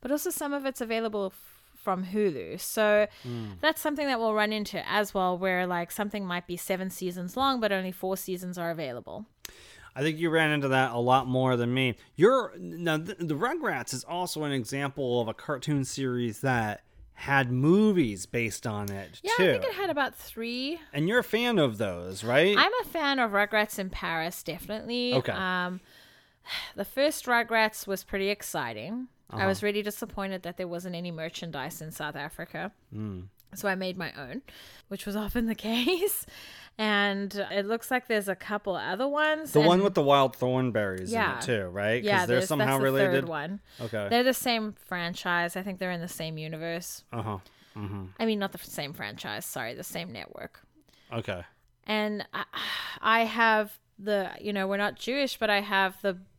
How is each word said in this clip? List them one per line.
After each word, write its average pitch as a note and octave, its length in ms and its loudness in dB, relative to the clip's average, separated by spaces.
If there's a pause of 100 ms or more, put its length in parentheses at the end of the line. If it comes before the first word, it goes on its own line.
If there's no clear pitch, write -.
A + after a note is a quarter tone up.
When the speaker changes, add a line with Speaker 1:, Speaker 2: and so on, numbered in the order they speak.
Speaker 1:
but B3 120 -2
also D4+ 180 0
some D4 220 -4
of C#4+ 120 -4
it's C4+ 160 -2
available A3 520 0
f-, - 280 -20 (160)
from F#3 300 -2
Hulu. F3 540 0
So G#3 460 4 (180)
Speaker 2:
Hmm. A#2+ 220 -6 (140)
Speaker 1:
that's D#4 200 2
something D4+ 260 -2
that C4 140 0
we'll A3 140 2
run G#3+ 180 2
into G3+ 360 -4
as G#3 240 0
well, F#3 240 2
where, F3+ 300 2
like, F3 240 -2
something G3+ 340 -4
might F3 220 -4
be F3 100 -6
seven F#3 340 -4
seasons F3+ 460 -6
long, C4 240 2
but G#3 120 2
only F#3 200 0
four F#3 240 -2
seasons F3+ 420 -6
are E3+ 120 -2
available. C3+ 560 -6 (680)
Speaker 2:
I C3 60 -2
think D#3 160 2
you E3 120 2
ran D#3 220 6
into C#3+ 160 2
that C3 240 4
a A#2+ 60 -2
lot B2+ 280 4
more B2+ 300 4
than A#2+ 180 2
me. B2+ 220 2 (180)
You're, A3+ 440 6
now, E3+ 380 -2
the, E3+ 200 -6
the D#3+ 180 -2
Rugrats G#3 580 -2
is B2+ 120 -8
also E3 400 -4
an C#3+ 80 -2
example C3+ 680 0
of A2+ 60 2
a A2 80 -4
cartoon C#3+ 500 -2
series B2 580 -2
that A2+ 400 0 (320)
had C3+ 360 2
movies D3+ 720 4
based A#2 440 -2
on G#2 220 -2
it, G2 320 -10
Speaker 1:
Yeah, G4+ 140 -2
Speaker 2:
too. B4 60 4
Speaker 1:
I F#4+ 120 6
think - 100 0
it A#4 100 -2
had F#4 160 -2
about C#4 240 0
three. B3 640 -6 (140)
Speaker 2:
And D3+ 160 0
you're A#3 100 4
a A#3 60 2
fan A#3 340 2
of B2+ 180 4
those, F#2 480 -4
right? D#3 320 6
Speaker 1:
I'm D#4+ 240 6
a G#4+ 40 -4
fan C#4+ 340 0
of A3+ 140 2
Rugrats G#3 480 2
in F#3+ 100 -4
Paris, E3+ 540 -4
definitely. A3+ 680 -4
Speaker 2:
Okay. A#3 180 0
Speaker 1:
Um, F#3 480 -2 (440)
<sighs> - 520 -12
the G3 80 -4
first D4 420 0
Rugrats A3+ 600 2
was F#3+ 180 -4
pretty G3 260 -2
exciting. D#3+ 760 -6 (200)
I - 120 -10
Speaker 2:
Uh-huh. F#3+ 80 2
Speaker 1:
was G3 140 0
really G#3 200 0
disappointed G3 640 -6
that F3 120 -8
there F#3 120 -6
wasn't F3 280 -6
any F3 140 -6
merchandise D#3+ 720 -8
in D#3 100 -12
South D3 240 -8
Africa. D#3+ 560 -8 (220)
Speaker 2:
Mm. G2+ 300 -6 (300)
Speaker 1:
So G3+ 140 -4
I F#3+ 60 0
made F#3 240 -6
my E3 180 -6
own, C#3+ 260 -12 (460)
which - 160 -10
was G3+ 120 -6
<laughs> G#3+ 80 -2
often A#3 220 -2
the A3+ 80 0
case. B3 720 0 (540)
And G3+ 560 2 (160)
it G3 160 0
looks A3 240 -2
like B3+ 180 0
there's G#3 200 0
a F#3 60 0
couple G#3 400 -4
other F3 320 -2
ones. D4+ 460 0
Speaker 2:
The D3+ 80 8
one E3 140 8
Speaker 1:
and F#3 100 6
Speaker 2:
with G3 100 2
the E3 80 4
wild C#3 320 6
thornberries A2+ 800 0
Speaker 1:
Yeah. G#3+ 200 2
Speaker 2:
in B2+ 60 -4
it - 40 -4
too, A2 260 0
right? G#2 320 2
'Cause A2 60 -2
Speaker 1:
Yeah, G#2 200 4
Speaker 2:
they're A#2+ 120 4
Speaker 1:
there's, - 100 0
Speaker 2:
somehow C#3 180 2
Speaker 1:
that's C3+ 120 4
the C3+ 60 2
Speaker 2:
related. C3+ 280 4
Speaker 1:
third C3+ 160 2
one. D#3+ 320 -6 (220)
Speaker 2:
Okay. A2+ 260 -4
Speaker 1:
They're A#3 160 4
the C4 80 4
same A3+ 400 -2
franchise. F3 840 -2
I F#3 60 -6
think F#3+ 160 -6
they're F#3 120 -2
in F3 100 -4
the E3+ 80 -8
same D#3+ 300 -8
universe. E3 720 -8
Speaker 2:
Uh-huh. G#2+ 260 -4 (380)
Mm-hmm. G2+ 280 -6 (140)
Speaker 1:
I A3+ 80 -2
mean, A3 120 2
not G3 140 -4
the C4+ 60 -14
f-, - 60 -14
same D3 300 -8
franchise. G#2 500 -8
Sorry, B2 300 -6
the B2 100 -12
same E3+ 280 -8
network. - 480 -14 (520)
Speaker 2:
Okay. G#2 300 -4 (440)
Speaker 1:
And G#3+ 460 -2
I, - 120 -4 (280)
<sighs> - 300 -8
I A3+ 220 6
have A3 540 4 (200)
the, G3+ 320 0 (100)
you G#3 140 -4
know, G3 120 0
we're G3 120 0
not G#3 180 0
Jewish, C4+ 420 0
but G#3+ 120 2
I G3+ 100 6
have G3 420 2
the F#3+ 140 0 (220)